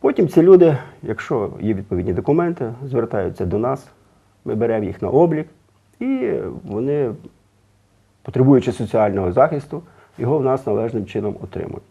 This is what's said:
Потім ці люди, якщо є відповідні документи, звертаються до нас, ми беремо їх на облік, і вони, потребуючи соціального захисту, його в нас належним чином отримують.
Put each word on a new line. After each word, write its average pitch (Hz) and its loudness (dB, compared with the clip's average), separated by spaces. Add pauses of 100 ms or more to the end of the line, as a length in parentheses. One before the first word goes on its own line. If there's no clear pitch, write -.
Потім 147 2
ці 165 4
люди, 175 8 (260)
якщо 110 -4 (100)
є 107 0
відповідні 95 -4
документи, 151 -2 (120)
звертаються 104 -4
до 90 -2
нас, 131 -4 (580)
ми - -4
беремо 110 0
їх 92 -8
на 101 -4
облік, 156 2 (540)
і 254 -4 (320)
вони, 131 -4 (1120)
потребуючи 131 4
соціального 101 0
захисту, 147 0 (360)
його 135 0
в 135 0
нас 135 0
належним 110 -2
чином 101 -6
отримують. - -12